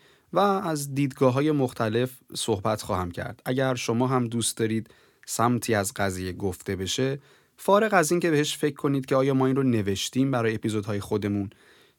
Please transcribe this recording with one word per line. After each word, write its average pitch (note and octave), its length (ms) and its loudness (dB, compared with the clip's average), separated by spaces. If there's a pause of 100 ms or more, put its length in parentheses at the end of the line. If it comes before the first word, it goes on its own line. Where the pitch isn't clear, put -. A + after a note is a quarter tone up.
(320)
و E3+ 60 -2
از E3+ 560 0
دیدگاه‌های C#3 580 2
مختلف B2 680 0 (160)
صحبت G#2+ 480 -2
خواهم F2+ 280 -4
کرد. - 340 -12
اگر C3 300 0
شما A#2+ 320 0
هم B2+ 220 0
دوست A2+ 280 -4
دارید A2 340 -2 (360)
سمتی A#2 480 0
از G2+ 220 0
قضیه F#2 360 -2
گفته F#2+ 440 -6
بشه، C3 440 -4 (360)
فارغ G3+ 380 2
از E3 160 4
این F3 100 2
که E3+ 100 2
بهش D3 260 2
فکر C#3+ 200 -2
کنید C#3 300 0
که C#3 100 2
آیا C3+ 180 4
ما C3 120 4
این C3 100 2
رو C#3 60 2
نوشتیم A#2 680 0
برای A2+ 240 0
اپیزودهای G#2+ 460 -2
خودمون G2+ 500 -2 (480)